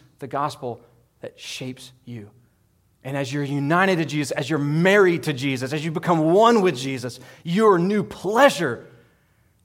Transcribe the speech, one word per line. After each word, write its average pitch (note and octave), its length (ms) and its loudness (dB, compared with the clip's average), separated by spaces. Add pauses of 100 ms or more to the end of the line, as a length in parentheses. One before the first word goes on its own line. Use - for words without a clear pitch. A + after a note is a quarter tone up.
(200)
the C#3 80 -12
gospel C#3 540 -6 (400)
that - 180 -16
shapes - 520 -14 (140)
you. A2+ 240 -16 (760)
And C#3 140 -8
as C3+ 140 -6
you're C#3+ 120 -2
united D#3 540 0
to D#3+ 80 -2
Jesus, C#3+ 260 -4
as C3+ 180 -4
you're D3+ 100 0
married E3+ 640 4
to D#3 100 -2
Jesus, C3 400 -4
as D3+ 100 -4
you E3 80 -6
become E3+ 280 0 (140)
one A3+ 280 6
with F3+ 160 2
Jesus, B2+ 420 -8 (240)
your F#3+ 340 4
new G3 260 0
pleasure F#3+ 840 0 (760)